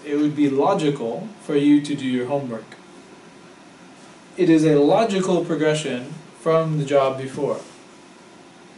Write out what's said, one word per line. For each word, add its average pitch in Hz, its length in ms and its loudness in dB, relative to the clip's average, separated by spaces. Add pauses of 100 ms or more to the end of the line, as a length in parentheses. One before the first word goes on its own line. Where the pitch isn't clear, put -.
It 147 100 -4
would 147 200 0
be 143 140 2
logical 143 800 -2 (140)
for 147 160 -4
you 147 240 6
to 143 140 -6
do 127 100 -6
your 123 220 -2
homework. 127 480 -6 (1600)
It 175 120 2
is 156 160 6
a 147 100 4
logical 180 680 2
progression 151 680 -2 (260)
from 160 380 0
the 139 80 -4
job 135 320 2
before. 131 420 -6 (1200)